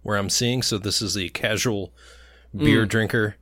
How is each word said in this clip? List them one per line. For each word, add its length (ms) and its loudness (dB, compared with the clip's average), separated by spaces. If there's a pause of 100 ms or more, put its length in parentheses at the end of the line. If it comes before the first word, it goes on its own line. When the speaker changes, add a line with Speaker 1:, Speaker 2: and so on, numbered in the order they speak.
Speaker 1:
where 160 -2
I'm 100 -2
seeing, 340 0
so 140 0
this 240 -2
is 140 -4
the 160 -4
casual 640 -2 (600)
beer 300 4
Speaker 2:
Mm. 60 -2
Speaker 1:
drinker. 520 0